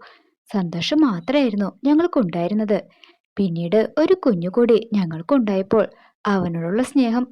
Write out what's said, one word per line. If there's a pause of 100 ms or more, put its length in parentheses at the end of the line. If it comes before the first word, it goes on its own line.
(540)
സന്തോഷം
മാത്രമായിരുന്നു
ഞങ്ങൾക്കുണ്ടായിരുന്നത്. (540)
പിന്നീട്
ഒരു
കുഞ്ഞുകൂടി
ഞങ്ങൾക്കുണ്ടായപ്പോൾ (380)
അവനോടുള്ള
സ്നേഹം